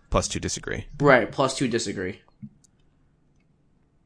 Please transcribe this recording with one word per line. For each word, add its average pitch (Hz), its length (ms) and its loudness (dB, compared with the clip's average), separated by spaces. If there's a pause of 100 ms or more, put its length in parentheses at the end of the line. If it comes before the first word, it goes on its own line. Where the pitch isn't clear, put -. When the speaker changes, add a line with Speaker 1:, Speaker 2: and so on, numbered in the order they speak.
(120)
Speaker 1:
Plus 95 180 2
two 92 100 -4
disagree. - 460 -6 (160)
Speaker 2:
Right, 131 280 6
plus - 280 -2
two 135 100 0
disagree. 101 540 -4 (1800)